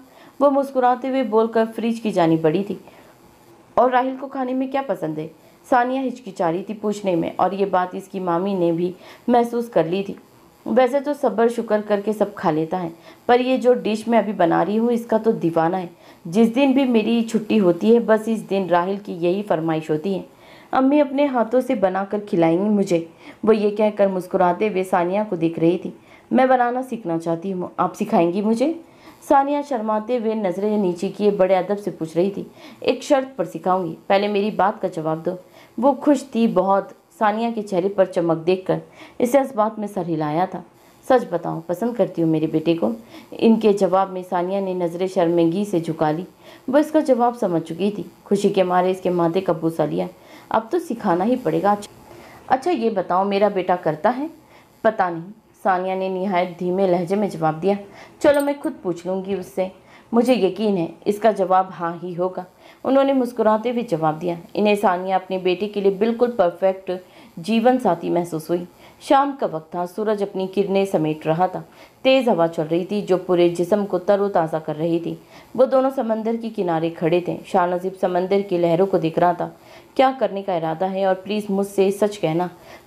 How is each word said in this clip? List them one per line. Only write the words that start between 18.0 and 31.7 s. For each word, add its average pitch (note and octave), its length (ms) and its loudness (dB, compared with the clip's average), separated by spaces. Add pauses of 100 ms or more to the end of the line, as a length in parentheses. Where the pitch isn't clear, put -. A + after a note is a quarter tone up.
इस A3+ 120 -2
दिन F#3 300 -2
राहिल F3+ 280 2
की G3 160 -10
यही F3 280 0
फरमाइश D#3+ 500 -2
होती D#3 220 -2
है, F3 120 -6 (480)
'अम्मी C4+ 260 4
अपने C#4 260 2
हाथों B3+ 360 0
से B3+ 140 0
बनाकर G3 440 -2
खिलाएंगी F3 500 2
मुझे।'" F3 380 0 (380)
वो A3 80 6
ये G#3 180 0
कहकर G#3 360 2
मुस्कुराते F#3 600 0
हुए F#3 160 -2
सानिया F#3 400 0
को G#3 120 -6
देख E3 240 -2
रही E3+ 180 4
थी। F#3 160 -10 (400)
"मैं C4 140 6
बनाना B3 340 2
सीखना A3 360 -6
चाहती E3 340 -4
हूँ, F3+ 280 -6
आप F3 140 0
सिखाएंगी F#3 480 2
मुझे?" A#3 380 0 (500)
सानिया C#4+ 320 2
शर्माते A3 560 -2
हुए A3 180 -2
नज़रें G#3 420 -2
नीचे F#3 320 -2
किए G3+ 220 0
बड़े F#3 240 4
अदब F3+ 220 0